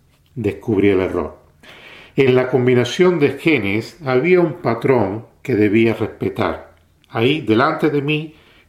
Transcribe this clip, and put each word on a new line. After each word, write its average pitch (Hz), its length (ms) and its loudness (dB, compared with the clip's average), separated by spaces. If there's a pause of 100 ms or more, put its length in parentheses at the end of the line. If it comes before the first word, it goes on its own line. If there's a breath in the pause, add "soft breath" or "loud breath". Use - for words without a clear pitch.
(340)
Descubrí 101 540 0
el 95 120 4
error. 85 440 -6 (720 loud breath)
En 127 160 4
la 127 140 2
combinación 127 720 2
de 143 140 2
genes 110 720 -2
había 147 380 2
un 165 140 -2
patrón 117 720 -2 (160)
que 127 120 -4
debía 107 380 2
respetar. 98 840 -6 (360)
Ahí, 135 320 -2
delante 143 480 0
de 143 100 -2
mí, 151 340 -6 (340 soft breath)